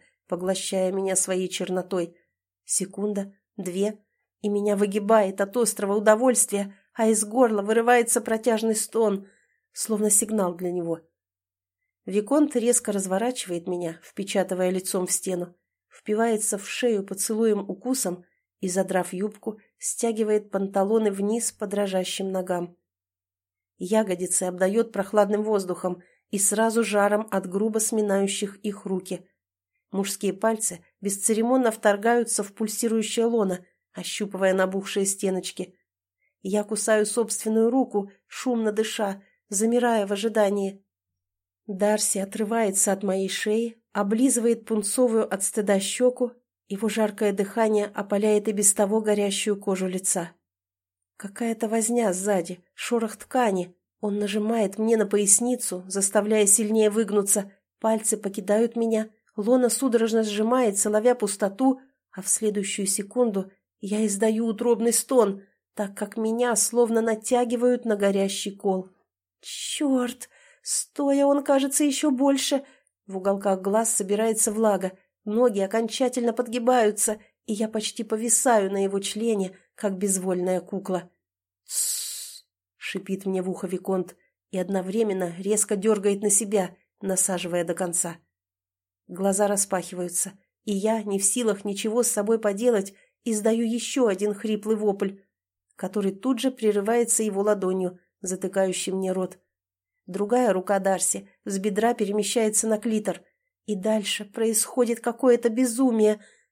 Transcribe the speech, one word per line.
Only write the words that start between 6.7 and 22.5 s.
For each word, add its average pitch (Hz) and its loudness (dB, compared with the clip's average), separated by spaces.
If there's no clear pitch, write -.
а 220 2
из 220 2
горла 220 4
вырывается 233 4
протяжный 220 0
стон — 214 0
словно 214 -2
сигнал 208 2
для 180 -6
него. 165 -4
Виконт 254 0
резко 240 0
разворачивает 190 -4
меня, 175 -6
впечатывая 190 -2
лицом 185 -2
в 180 -6
стену, 175 -4
впивается 214 0
в 196 -12
шею 214 0
поцелуем-укусом 202 -2
и, 190 -4
задрав 185 0
юбку, 202 -6
стягивает 214 -2
панталоны 196 2
вниз 202 -2
по - -8
дрожащим 190 -2
ногам. 180 -4